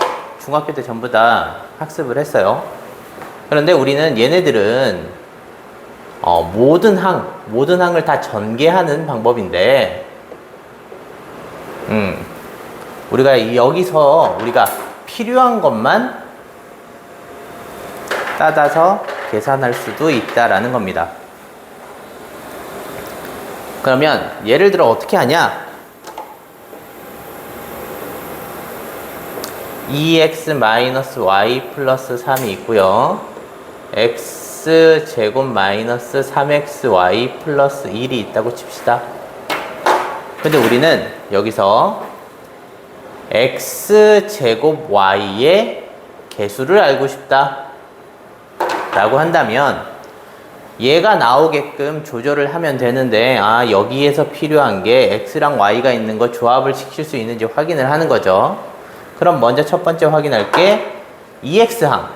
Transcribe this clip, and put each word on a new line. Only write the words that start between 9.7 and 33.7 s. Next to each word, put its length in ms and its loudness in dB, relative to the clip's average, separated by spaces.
음, 360 -2
우리가 240 4
이, 200 2
여기서 840 4
우리가 240 2
필요한 540 0
것만 640 0
따다서 680 2
계산할 420 -2
수도 360 -4
있다라는 640 0
겁니다. 380 -4
그러면 480 0
예를 260 4
들어 160 4
어떻게 300 0
하냐? 500 0
이 300 2
엑스 320 0
마이너스 680 0
y 520 2
플러스 440 -2
삼이 360 -2
있고요. 720 2